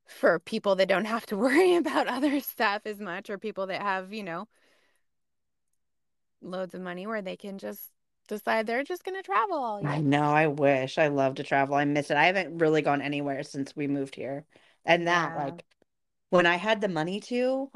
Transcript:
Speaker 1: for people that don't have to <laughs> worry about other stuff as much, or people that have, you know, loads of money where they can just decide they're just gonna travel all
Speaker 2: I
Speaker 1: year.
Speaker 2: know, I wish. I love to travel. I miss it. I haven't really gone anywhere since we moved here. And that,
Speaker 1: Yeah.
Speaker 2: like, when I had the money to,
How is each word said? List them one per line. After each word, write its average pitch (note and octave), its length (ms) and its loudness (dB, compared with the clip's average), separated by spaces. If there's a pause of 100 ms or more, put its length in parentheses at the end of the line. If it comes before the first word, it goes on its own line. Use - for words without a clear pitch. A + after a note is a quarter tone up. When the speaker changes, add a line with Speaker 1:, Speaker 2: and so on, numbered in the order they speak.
Speaker 1:
for - 340 2
people G#3 360 0
that F#3 120 4
don't F#3+ 160 2
have A3 220 -4
to G#3 100 -4
<laughs> - 0 -
worry D4 400 6
about C#4+ 320 0
other C4 320 0
stuff G#3+ 440 -2
as G#3 160 -10
much, G3+ 300 -8
or G3 80 -8
people G3 280 -8
that F3+ 160 -6
have, F#3+ 300 -4
you A3 100 -10
know, F3 260 -10 (1900)
loads F3+ 340 -8
of F#3 60 -10
money F3+ 260 -8
where A3 160 -4
they F#3 140 -8
can G3 220 -12
just G#3 340 -12 (360)
decide A3 380 -2
they're A#3 180 -2
just F4+ 200 -8
gonna F#4+ 180 -8
travel G4 360 0
all A3 240 -4
Speaker 2:
I D3 180 -2
Speaker 1:
year. - 20 0
Speaker 2:
know, C#3+ 200 4
I D3+ 260 4
wish. C#3 500 2
I D#3 100 4
love C3+ 280 2
to D3 80 -6
travel. C#3 300 2
I C#3+ 100 2
miss C#3+ 280 0
it. C#3+ 40 0
I D3+ 100 6
haven't F3 320 0
really D#3 240 4
gone C#3+ 200 2
anywhere C#3+ 400 -4
since C#3 340 -8
we D3 120 -4
moved C#3 260 -4
here. C#3 320 -8 (380)
And E3+ 240 2
that, E3 260 0
Speaker 1:
Yeah. - 0 -
Speaker 2:
like, D3+ 300 -8 (640)
when F3+ 160 4
I F3 100 4
had G#3 240 0
the G#3 80 0
money F3+ 340 -4
to, B3+ 540 -2